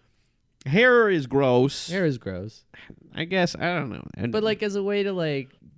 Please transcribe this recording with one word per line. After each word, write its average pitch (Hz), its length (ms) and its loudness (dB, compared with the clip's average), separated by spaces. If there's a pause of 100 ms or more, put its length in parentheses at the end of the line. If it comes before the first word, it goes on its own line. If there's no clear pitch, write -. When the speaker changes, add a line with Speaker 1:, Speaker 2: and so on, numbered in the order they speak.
(640)
Speaker 1:
hair 226 460 4
is 156 160 0
gross. 131 640 2
Speaker 2:
Hair 180 160 -2
is 139 100 0
gross. 98 480 -10 (500)
Speaker 1:
I - 100 -6
guess, 175 300 0
I 175 200 -2
don't 143 160 -4
know. - 240 -10
And 113 180 -4
Speaker 2:
But, 214 120 0
like, 214 180 -2
as 208 140 -4
a 202 80 -2
way 202 180 -2
to, 196 100 -4
like, 151 380 -4 (280)